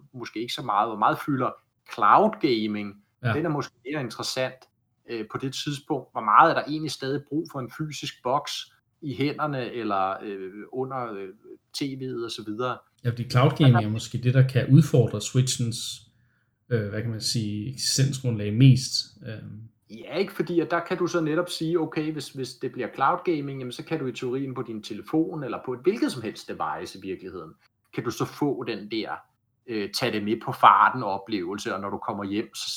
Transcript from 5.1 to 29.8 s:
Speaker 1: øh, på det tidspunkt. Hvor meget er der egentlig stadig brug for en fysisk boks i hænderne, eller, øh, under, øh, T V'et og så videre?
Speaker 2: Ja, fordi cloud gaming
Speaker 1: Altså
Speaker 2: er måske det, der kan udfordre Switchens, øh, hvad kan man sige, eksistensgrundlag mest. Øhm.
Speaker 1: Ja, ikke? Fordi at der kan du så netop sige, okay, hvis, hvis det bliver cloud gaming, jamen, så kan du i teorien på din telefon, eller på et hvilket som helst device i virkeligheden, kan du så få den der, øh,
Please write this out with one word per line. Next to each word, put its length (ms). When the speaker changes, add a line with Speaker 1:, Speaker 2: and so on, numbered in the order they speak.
Speaker 1:
øh, 220
på 60
det 160
tidspunkt. 480
Hvor 80
meget 300
er 40
der 100
egentlig 260
stadig 380
brug 240
for 80
en 180
fysisk 440
boks 300
i 140
hænderne, 580
eller, 500
øh, 300
under, 400
øh, 160
T 80
V'et 420
og 60
så 160
videre? 320
Speaker 2:
Ja, 60
fordi 200
cloud 200
gaming 260
Speaker 1:
Altså 120
Speaker 2:
er 40
måske 260
det, 160
der 140
kan 240
udfordre 480
Switchens, 560
øh, 180
hvad 140
kan 80
man 100
sige, 520
eksistensgrundlag 840
mest. 380
Øhm. 340
Speaker 1:
Ja, 260
ikke? 160
Fordi 280
at 100
der 100
kan 180
du 80
så 140
netop 280
sige, 320
okay, 320
hvis, 160
hvis 260
det 180
bliver 220
cloud 300
gaming, 340
jamen, 140
så 120
kan 140
du 80
i 60
teorien 420
på 80
din 200
telefon, 600
eller 200
på 80
et 100
hvilket 300
som 100
helst 260
device 500
i 40
virkeligheden, 520
kan 100
du 60
så 140
få 400
den 260
der, 200
øh, 260